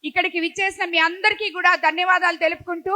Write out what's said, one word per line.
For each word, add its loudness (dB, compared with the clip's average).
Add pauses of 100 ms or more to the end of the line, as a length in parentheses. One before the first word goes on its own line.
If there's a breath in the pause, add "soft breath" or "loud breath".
ఇక్కడికి -2
విచ్చేసిన -4 (100)
మీ 2 (100)
అందరికీ -2 (100)
కూడా 4 (140)
ధన్యవాదాలు 2
తెలుపుకుంటూ -2